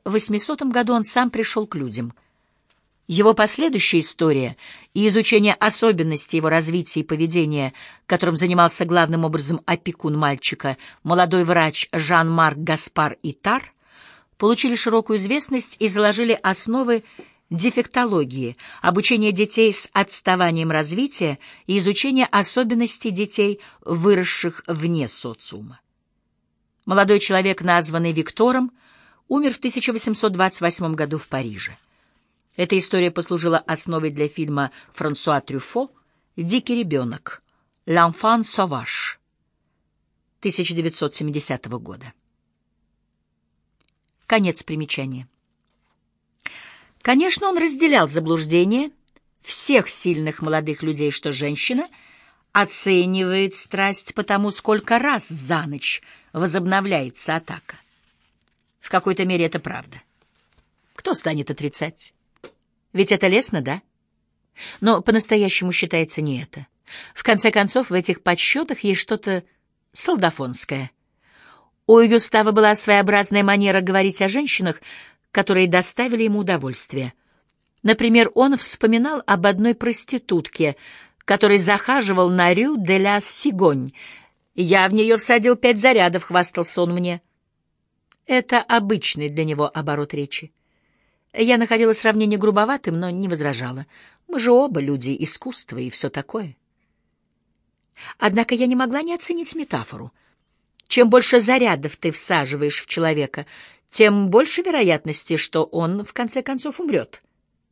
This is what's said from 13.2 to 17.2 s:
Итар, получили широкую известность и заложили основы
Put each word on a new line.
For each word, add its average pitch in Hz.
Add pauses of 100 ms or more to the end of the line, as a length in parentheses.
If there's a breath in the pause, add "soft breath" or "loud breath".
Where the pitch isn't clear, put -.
Итар, 196 (640 soft breath)
получили 233
широкую 220
известность 254
и 220
заложили 208
основы 226 (480 loud breath)